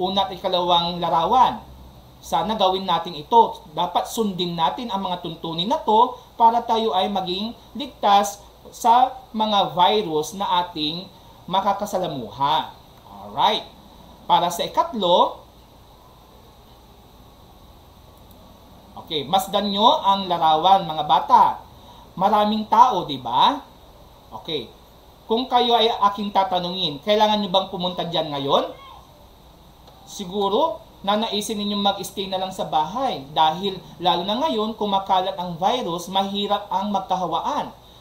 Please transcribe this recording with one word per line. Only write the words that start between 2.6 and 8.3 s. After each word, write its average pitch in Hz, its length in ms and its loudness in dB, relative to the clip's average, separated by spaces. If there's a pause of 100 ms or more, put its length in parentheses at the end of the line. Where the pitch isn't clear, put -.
natin 170 240 -4
ito. 214 480 2 (160)
Dapat 180 320 -2
sundin 180 480 -4
natin 190 320 -2
ang 196 160 -4
mga 180 160 -6
tuntunin 165 480 -8
na 311 80 0
to 233 400 2 (160)
para 226 320 4
tayo 220 320 0
ay 196 80 2
maging 196 480 -4 (240)
ligtas 202 640 2 (320)